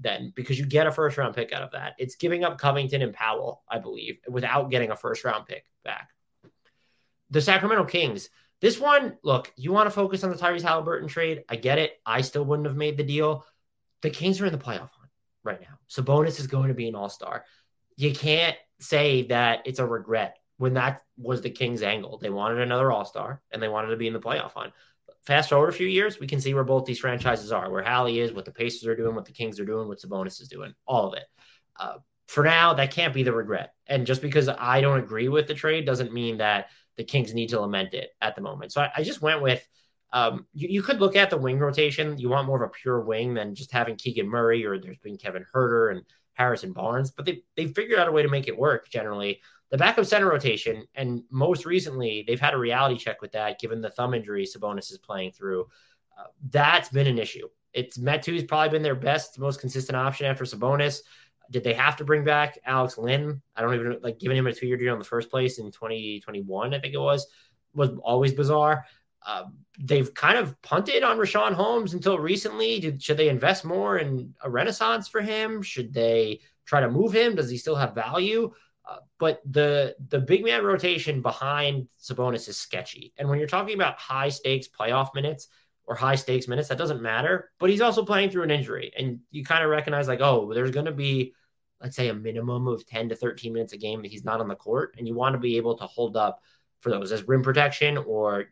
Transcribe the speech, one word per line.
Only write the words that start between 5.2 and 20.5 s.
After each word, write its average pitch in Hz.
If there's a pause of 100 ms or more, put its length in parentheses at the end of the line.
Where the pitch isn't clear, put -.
round 107
pick - (200)
back. - (1200)
The 147
Sacramento 190
Kings, 139 (320)
this 226
one, 277
look, 135
you 147
wanna 208
focus 190
on 185
the 170
Tyrese 175
Halliburton 160
trade. 160
I 120
get 127
it. 156 (100)
I 113
still 143
wouldn't 147
have 135
made 147
the 147
deal. 147 (560)
The 156
Kings 185
are 202
in 170
the 147
playoff 117
hunt - (340)
right 98
now. - (120)
Sabonis 147
is 139
going 135
to 123
be 113
an 110
all-star. - (520)
You 139
can't 156 (220)
say 143
that 120
it's 131
a 123
regret 110 (180)